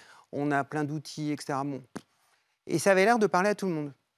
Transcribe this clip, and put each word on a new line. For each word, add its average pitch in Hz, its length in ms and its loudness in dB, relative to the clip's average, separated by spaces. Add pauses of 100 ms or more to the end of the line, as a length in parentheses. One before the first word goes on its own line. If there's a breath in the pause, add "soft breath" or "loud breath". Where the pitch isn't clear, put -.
(320 loud breath)
on 143 200 -2
a 139 120 0
plein 151 200 -4
d'outils, 151 480 -6
et 147 80 -4
cetera. 139 240 -6
Bon. 139 180 -8 (880)
Et - 120 0
ça 196 120 4
avait 190 140 6
l'air 233 140 4
de 208 80 4
parler 185 220 2
à 202 60 0
tout 202 120 -6
le 175 60 -2
monde. 147 200 -6 (240)